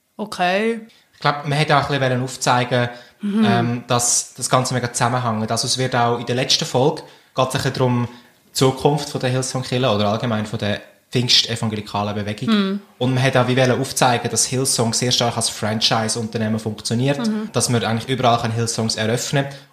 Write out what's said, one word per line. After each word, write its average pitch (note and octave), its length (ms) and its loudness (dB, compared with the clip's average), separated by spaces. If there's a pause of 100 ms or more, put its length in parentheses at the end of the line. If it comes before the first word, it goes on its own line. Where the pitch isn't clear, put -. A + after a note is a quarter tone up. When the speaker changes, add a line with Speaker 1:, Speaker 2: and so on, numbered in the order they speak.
(180)
Speaker 1:
okay. G#3 640 -2 (320)
Speaker 2:
Ich - 60 -20
glaub, D3 280 -2
man C#3+ 100 0
hätte D3+ 200 4
auch C#3 120 0
ein C#3+ 100 0
bisschen B2+ 240 0
aufzeigen, B2 640 0 (320)
Speaker 1:
Mhm. G#3 260 2
Speaker 2:
ähm, A#2 400 2
dass - 460 0
das - 160 -8
Ganze B2+ 240 2
mega A#2+ 180 -2
zusammenhängt. A#2+ 580 -2
Also A#2 180 0
es B2 100 -2
wird B2+ 180 -2
auch A#2+ 240 2
in A#2+ 60 -10
der A#2+ 100 -2
letzten C3 300 0
Folge, C3+ 380 2 (300)
geht's C3 220 0
ein C#3 60 -2
bisschen C3 120 -2
darum, B2 340 2 (420)
die - 20 -20
Zukunft C3+ 560 2
von - 140 -6
der C3 80 0
Hillsong B2+ 340 -2
Kirche B2+ 260 0
oder G#2 200 2
allgemein G#2+ 360 -2
von A2 140 -6
der G#2 220 -2 (280)
pfingstevangelikalen G#2+ 1040 0
Bewegung. G#2+ 380 -6
Speaker 1:
Mhm. G3+ 280 0 (160)
Speaker 2:
Und B2+ 160 0
man B2+ 100 2
hat C3+ 140 4
auch B2 100 4
wie B2 80 2
wollen B2 240 4
aufzeigen, B2 500 2
dass A2 180 0
Hillsong B2+ 460 0
sehr B2 180 0
stark A#2+ 260 0
als A2+ 100 0
Franchise-Unternehmen A2 1120 -2
funktioniert, A#2+ 680 -2
Speaker 1:
Mhm. G#3+ 280 -2
Speaker 2:
dass B2 160 0
man A#2 160 2
eigentlich A2+ 240 -2
überall A#2+ 320 2
kann A2+ 100 -2
Hillsongs A2+ 440 -2
eröffnen B2 500 0
kann - 80 -10 (200)